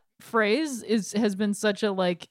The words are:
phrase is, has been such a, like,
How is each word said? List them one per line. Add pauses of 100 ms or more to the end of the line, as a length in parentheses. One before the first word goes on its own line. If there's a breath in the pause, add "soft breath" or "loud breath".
(200)
phrase
is,
has
been
such
a,
like,